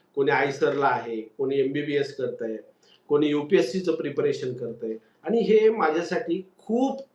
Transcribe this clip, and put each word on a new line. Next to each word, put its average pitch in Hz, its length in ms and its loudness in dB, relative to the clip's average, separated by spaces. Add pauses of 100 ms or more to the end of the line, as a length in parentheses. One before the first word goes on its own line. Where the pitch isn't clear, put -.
(160)
कोणी 139 160 2
आयसरला 139 560 0
आहे, 117 340 -2
कोणी 139 380 -4
एमबीबीएस 143 560 -2
करतंय, 113 420 -6 (500)
कोणी 147 200 4
युपीएससीचं 165 680 2
प्रिपरेशन 139 580 -2
करतंय. 113 400 -8 (300)
आणि 226 160 0
हे 214 300 6
माझ्यासाठी 170 880 0
खूप 247 440 -2 (140)